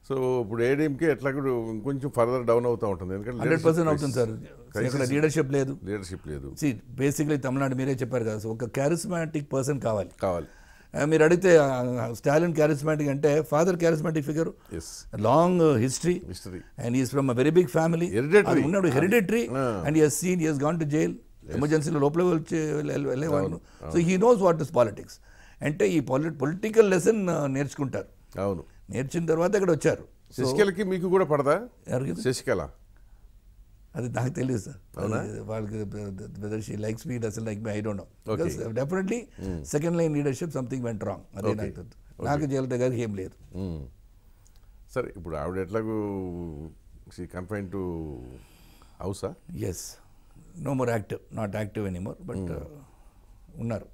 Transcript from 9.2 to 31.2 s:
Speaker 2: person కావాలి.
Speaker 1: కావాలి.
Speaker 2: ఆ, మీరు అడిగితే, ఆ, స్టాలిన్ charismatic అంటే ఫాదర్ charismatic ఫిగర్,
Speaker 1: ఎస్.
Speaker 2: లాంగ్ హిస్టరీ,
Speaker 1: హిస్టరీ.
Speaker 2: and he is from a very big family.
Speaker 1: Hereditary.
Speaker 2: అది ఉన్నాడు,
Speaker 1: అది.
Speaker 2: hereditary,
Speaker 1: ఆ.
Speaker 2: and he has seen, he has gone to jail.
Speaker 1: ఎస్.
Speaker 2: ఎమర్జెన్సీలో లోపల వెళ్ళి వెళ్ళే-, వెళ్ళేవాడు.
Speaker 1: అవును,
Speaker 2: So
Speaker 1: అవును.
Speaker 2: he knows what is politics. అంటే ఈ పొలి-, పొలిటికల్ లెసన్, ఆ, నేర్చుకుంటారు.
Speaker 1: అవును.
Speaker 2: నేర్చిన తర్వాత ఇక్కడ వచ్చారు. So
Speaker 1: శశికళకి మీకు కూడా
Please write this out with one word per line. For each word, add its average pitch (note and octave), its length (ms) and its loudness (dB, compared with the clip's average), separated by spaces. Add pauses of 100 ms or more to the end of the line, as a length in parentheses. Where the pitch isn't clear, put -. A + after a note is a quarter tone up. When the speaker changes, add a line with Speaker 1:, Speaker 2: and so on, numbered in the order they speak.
Speaker 2:
person C3+ 400 -2
కావాలి. G#2+ 300 -2 (120)
Speaker 1:
కావాలి. F2 240 -2 (560)
Speaker 2:
ఆ, C#3 40 2
మీరు D#3+ 180 6
అడిగితే, F3 340 8
ఆ, B2 560 2
స్టాలిన్ D3+ 420 2
charismatic D3+ 540 2
అంటే D3 320 2
ఫాదర్ E3 340 2
charismatic E3 460 2
ఫిగర్, D3+ 540 -4
Speaker 1:
ఎస్. - 400 -12
Speaker 2:
లాంగ్ D#3 600 6
హిస్టరీ, C3+ 500 0
Speaker 1:
హిస్టరీ. F2+ 340 -12 (260)
Speaker 2:
and A#2+ 80 0
he C3 100 4
is B2+ 100 -6
from C3+ 160 2
a - 20 0
very C3 160 4
big F3 160 8
family. E3 440 0
Speaker 1:
Hereditary. D3+ 380 4
Speaker 2:
అది - 140 4
ఉన్నాడు, F3 260 2
Speaker 1:
అది. C3 120 4
Speaker 2:
hereditary, G#3+ 520 2
Speaker 1:
ఆ. B2+ 360 0
Speaker 2:
and D#3 100 2
he D#3 80 8
has D3+ 200 0
seen, F3+ 180 2
he D#3 100 2
has C#3 100 0
gone D#3+ 200 0
to D3 60 -2
jail. D3+ 160 2
Speaker 1:
ఎస్. - 500 -10
Speaker 2:
ఎమర్జెన్సీలో D3+ 440 2
లోపల D3 240 2
వెళ్ళి D#3+ 500 0
వెళ్ళే-, C#3+ 340 -2
వెళ్ళేవాడు. C3+ 360 0
Speaker 1:
అవును, E3 180 -4 (200)
Speaker 2:
So - 40 -14
Speaker 1:
అవును. E3 240 2
Speaker 2:
he F#3 80 2
knows G3+ 320 6
what D#3+ 140 2
is - 140 -2
politics. G#2 340 2 (500)
అంటే F3+ 280 0
ఈ E3+ 100 4
పొలి-, D3 380 0
పొలిటికల్ G3+ 520 4
లెసన్, F#3+ 400 4
ఆ, D3 180 0
నేర్చుకుంటారు. C3+ 960 -4
Speaker 1:
అవును. F#2+ 220 -2 (260)
Speaker 2:
నేర్చిన C#3 360 -4
తర్వాత E3 300 2
ఇక్కడ G3 160 4
వచ్చారు. D3+ 340 2 (260)
So B2+ 140 -2
Speaker 1:
శశికళకి G3 380 2
మీకు F#3 260 -2
కూడా F#3 160 6